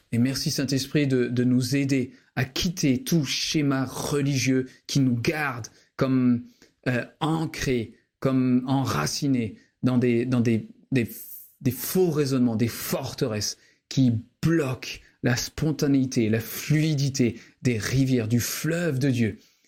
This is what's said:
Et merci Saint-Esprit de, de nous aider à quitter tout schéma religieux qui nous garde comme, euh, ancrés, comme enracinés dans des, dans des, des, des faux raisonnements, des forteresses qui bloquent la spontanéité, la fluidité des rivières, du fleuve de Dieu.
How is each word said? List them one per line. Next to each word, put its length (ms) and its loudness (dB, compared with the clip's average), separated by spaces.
Et 60 0
merci 340 0
Saint-Esprit 560 0
de, 200 2
de 160 0
nous 320 2
aider 360 0
à 100 0
quitter 580 -2
tout 200 2
schéma 640 -2
religieux 840 -2
qui 120 0
nous 160 4
garde 520 -4
comme, 480 2
euh, 180 -2
ancrés, 760 -2
comme 480 2
enracinés 880 0
dans 140 4
des, 280 2
dans 140 0
des, 300 2
des, 180 2
des 100 0
faux 380 0
raisonnements, 460 2
des 120 2
forteresses 880 -4
qui 240 4
bloquent 580 0
la 120 2
spontanéité, 920 0
la 100 2
fluidité 1000 0
des 160 0
rivières, 500 0
du 120 2
fleuve 600 -2
de 100 2
Dieu. 300 0